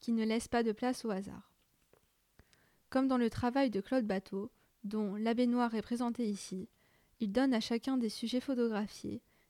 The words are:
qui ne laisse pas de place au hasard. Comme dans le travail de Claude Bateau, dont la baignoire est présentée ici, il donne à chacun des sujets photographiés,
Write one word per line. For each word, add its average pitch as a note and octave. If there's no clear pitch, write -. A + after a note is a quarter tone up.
qui A#3
ne A3+
laisse A3
pas A#3
de A3+
place B3
au A3+
hasard. G3
Comme C4
dans B3+
le A#3
travail B3+
de G3
Claude B3+
Bateau, G3
dont G#3
la A3+
baignoire A#3+
est G#3
présentée A#3+
ici, F#3+
il G3+
donne C4
à A3
chacun B3
des A#3
sujets A#3+
photographiés, A#3